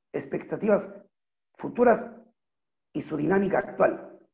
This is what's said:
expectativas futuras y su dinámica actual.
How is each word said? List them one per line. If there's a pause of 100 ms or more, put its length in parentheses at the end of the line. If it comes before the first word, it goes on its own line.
(140)
expectativas (640)
futuras (840)
y
su
dinámica
actual. (140)